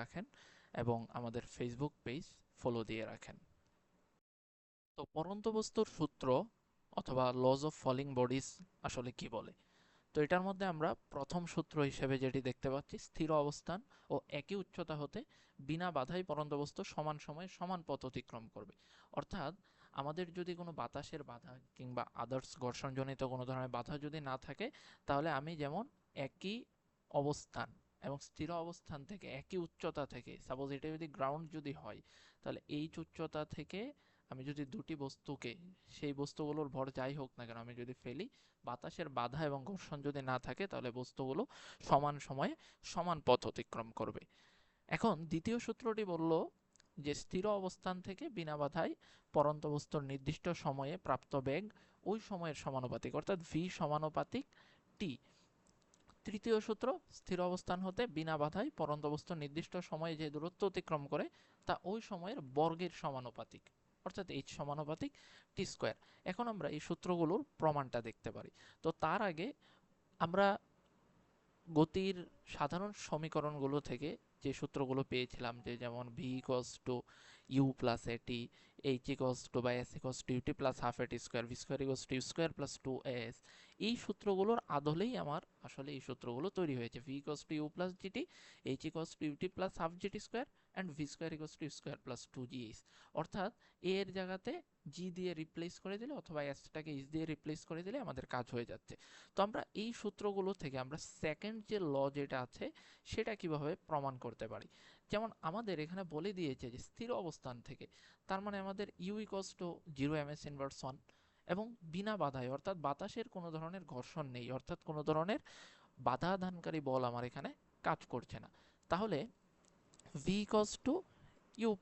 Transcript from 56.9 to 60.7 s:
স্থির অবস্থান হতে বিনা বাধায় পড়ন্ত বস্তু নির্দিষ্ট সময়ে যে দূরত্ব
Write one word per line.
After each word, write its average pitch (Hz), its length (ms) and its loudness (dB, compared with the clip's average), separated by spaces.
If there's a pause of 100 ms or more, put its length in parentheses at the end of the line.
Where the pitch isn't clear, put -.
স্থির - 220 -2 (100)
অবস্থান 180 360 0
হতে 185 160 -2 (160)
বিনা 160 240 0
বাধায় 185 280 2 (100)
পড়ন্ত 151 340 2
বস্তু - 180 -4 (120)
নির্দিষ্ট 147 300 -4 (160)
সময়ে 165 320 0
যে 160 140 0
দূরত্ব 156 260 -2 (100)